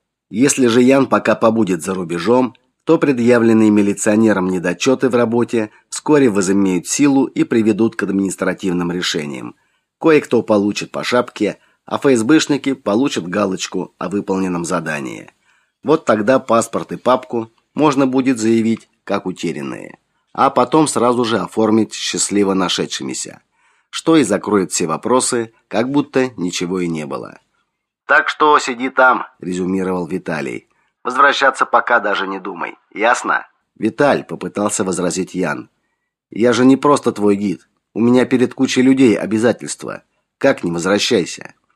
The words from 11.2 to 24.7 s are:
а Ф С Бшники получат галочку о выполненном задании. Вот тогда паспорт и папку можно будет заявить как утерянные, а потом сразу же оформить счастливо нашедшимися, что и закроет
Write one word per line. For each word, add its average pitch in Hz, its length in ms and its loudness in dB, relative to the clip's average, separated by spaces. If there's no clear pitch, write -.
а 110 120 -6
Ф - 80 -4
С 123 180 4
Бшники 139 500 0
получат 110 540 -2
галочку 92 720 -4
о 90 100 -8
выполненном 95 560 -4
задании. 78 680 -8
Вот 151 220 -2
тогда 117 340 2
паспорт 110 540 -2
и - 20 -10
папку 117 560 -2
можно 139 340 2
будет 131 320 0
заявить 113 480 0
как 98 220 -6
утерянные, 67 760 -8
а 131 180 2
потом 156 380 2
сразу 120 380 0
же 110 120 -2
оформить 107 560 0
счастливо 98 600 -2
нашедшимися, 82 880 -6
что - 280 0
и 147 60 4
закроет 98 500 0